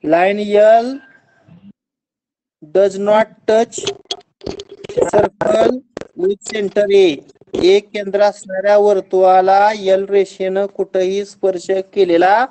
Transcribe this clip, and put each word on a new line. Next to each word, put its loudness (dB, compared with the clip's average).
Line 0
L 4
does 0
not 0
touch 0
circle 0
with -4
center -4
A. 4
एक 2
केंद्र -6
असणाऱ्या 0
वर्तुळाला 2
एल 0
रेषेनं -2
कुठंही -4
स्पर्श -6
केलेला 2